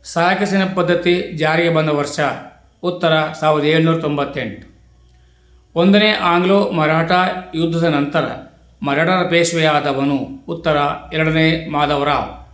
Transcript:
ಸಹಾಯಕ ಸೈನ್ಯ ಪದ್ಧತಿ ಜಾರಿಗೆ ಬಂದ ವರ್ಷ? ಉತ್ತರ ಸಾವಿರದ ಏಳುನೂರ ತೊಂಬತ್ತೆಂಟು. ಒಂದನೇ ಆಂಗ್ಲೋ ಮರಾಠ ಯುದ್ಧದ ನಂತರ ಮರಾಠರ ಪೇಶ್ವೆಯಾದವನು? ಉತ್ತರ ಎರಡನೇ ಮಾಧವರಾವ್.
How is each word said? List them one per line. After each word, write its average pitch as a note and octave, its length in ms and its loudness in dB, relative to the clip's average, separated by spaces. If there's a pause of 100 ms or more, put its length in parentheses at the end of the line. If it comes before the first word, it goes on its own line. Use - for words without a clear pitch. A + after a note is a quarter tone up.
ಸಹಾಯಕ F#3+ 380 0
ಸೈನ್ಯ F#3+ 220 0 (100)
ಪದ್ಧತಿ F3 380 2 (180)
ಜಾರಿಗೆ D#3+ 380 2
ಬಂದ D#3 200 2
ವರ್ಷ? D3 300 -2 (640)
ಉತ್ತರ F3 300 0 (200)
ಸಾವಿರದ D3+ 320 2
ಏಳುನೂರ D#3+ 360 4
ತೊಂಬತ್ತೆಂಟು. C#3 640 -4 (1080)
ಒಂದನೇ G3+ 340 4 (140)
ಆಂಗ್ಲೋ F3+ 340 2 (140)
ಮರಾಠ D#3+ 400 0 (440)
ಯುದ್ಧದ E3 340 0
ನಂತರ D3 360 0 (560)
ಮರಾಠರ E3 480 0
ಪೇಶ್ವೆಯಾದವನು? D3+ 880 0 (300)
ಉತ್ತರ E3 300 -2 (360)
ಎರಡನೇ D#3+ 340 0 (220)
ಮಾಧವರಾವ್. C#3+ 600 0 (240)